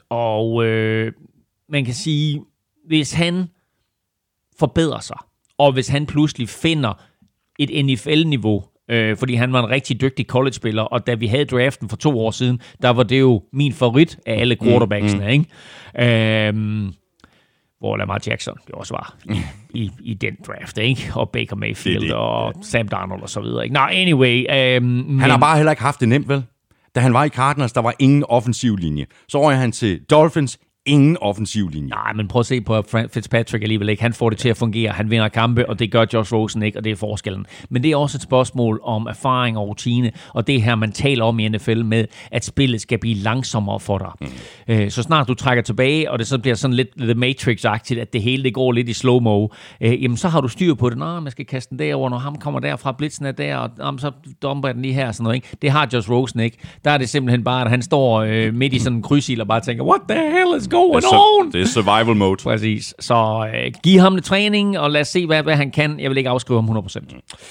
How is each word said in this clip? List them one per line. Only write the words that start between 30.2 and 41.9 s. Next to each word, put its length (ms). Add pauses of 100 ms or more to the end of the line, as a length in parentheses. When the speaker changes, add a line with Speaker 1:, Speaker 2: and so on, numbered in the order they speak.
Speaker 2:
ingen 340
offensiv 480
linje. 200
Speaker 1:
Nej, 240
men 160
prøv 120
at 60
se 140
på 280
Fra-, 240
Fitzpatrick 500
alligevel, 260
ikke? 140
Han 100
får 180
det 80
til 100
at 80
fungere, 340
han 200
vinder 180
kampe, 400
og 100
det 140
gør 200
Josh 220
Rosen 280
ikke, 160
og 60
det 80
er 40
forskellen. 500 (240)
Men 120
det 80
er 60
også 220
et 40
spørgsmål 640
om 220
erfaring 520
og 100
rutine, 440 (220)
og 120
det 160
her, 120
man 180
taler 320
om 140
i 100
N 120
F 80
L 160
med, 200 (280)